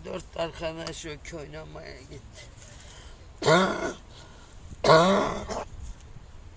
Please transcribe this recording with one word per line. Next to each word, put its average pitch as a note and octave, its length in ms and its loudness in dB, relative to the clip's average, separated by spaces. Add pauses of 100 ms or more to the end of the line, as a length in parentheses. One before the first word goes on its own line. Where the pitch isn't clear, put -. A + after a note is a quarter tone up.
dört - 320 -8
arkadaş E3 680 -4
o D#3 320 -10
oynamaya D3+ 640 -12
gitti. - 440 -16 (960)
<coughs> - 560 6 (2500)